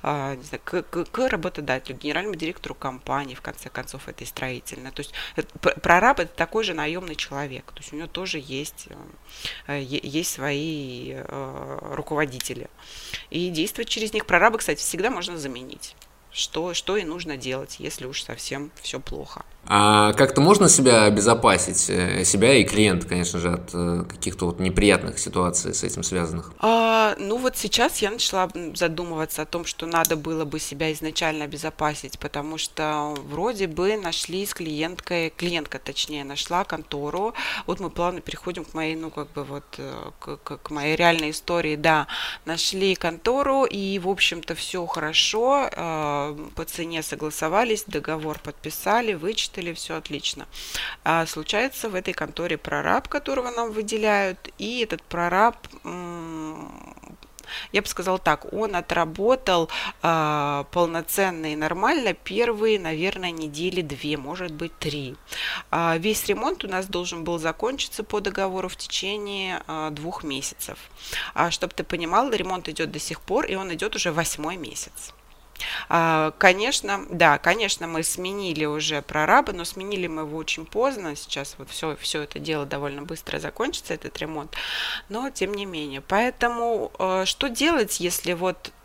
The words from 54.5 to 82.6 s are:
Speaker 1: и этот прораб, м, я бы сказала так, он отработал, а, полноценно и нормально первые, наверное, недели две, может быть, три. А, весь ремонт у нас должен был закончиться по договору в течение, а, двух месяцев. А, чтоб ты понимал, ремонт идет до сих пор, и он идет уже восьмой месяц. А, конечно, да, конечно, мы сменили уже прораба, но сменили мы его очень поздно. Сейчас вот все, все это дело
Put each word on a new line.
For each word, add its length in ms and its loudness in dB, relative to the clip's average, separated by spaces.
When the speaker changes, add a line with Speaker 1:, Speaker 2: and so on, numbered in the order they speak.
Speaker 1:
и 240 -2
этот 200 -4
прораб, 540 2
м, 880 -8
я 80 2
бы 60 -4
сказала 320 0
так, 340 0
он 220 -2
отработал, 920 2
а, 720 2
полноценно 800 0
и 20 -2
нормально 580 2
первые, 640 2
наверное, 520 -2
недели 500 -2
две, 360 -4
может 360 -6
быть, 260 -6
три. 360 -4
А, 260 2
весь 300 0
ремонт 360 0
у 40 -6
нас 200 -2
должен 360 -4
был 160 0
закончиться 640 -2
по 180 -2
договору 480 -2
в 60 -12
течение, 920 -4
а, 240 -4
двух 320 -8
месяцев. 540 -6
А, 160 2
чтоб 220 -4
ты 100 -4
понимал, 480 0
ремонт 380 -4
идет 220 -4
до 80 -6
сих 220 -8
пор, 240 0
и 100 -2
он 180 -4
идет 220 -4
уже 160 0
восьмой 460 -2
месяц. 560 -12
А, 500 4
конечно, 720 4
да, 260 8
конечно, 500 2
мы 160 -2
сменили 640 -2
уже 360 -2
прораба, 520 4
но 120 -6
сменили 420 -4
мы 160 -4
его 140 -6
очень 280 -6
поздно. 500 0
Сейчас 420 -8
вот 120 -16
все, 320 -4
все 220 -2
это 160 -8
дело 260 -2